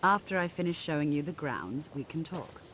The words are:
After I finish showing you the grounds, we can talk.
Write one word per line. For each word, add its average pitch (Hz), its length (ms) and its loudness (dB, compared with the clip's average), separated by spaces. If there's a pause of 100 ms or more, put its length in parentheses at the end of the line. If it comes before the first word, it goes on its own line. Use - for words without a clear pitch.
After 196 340 4
I 175 100 2
finish 170 300 0
showing 147 340 2
you 147 120 2
the 151 80 -4
grounds, 127 640 -4
we 139 80 -4
can 160 200 -4
talk. 156 380 -8 (120)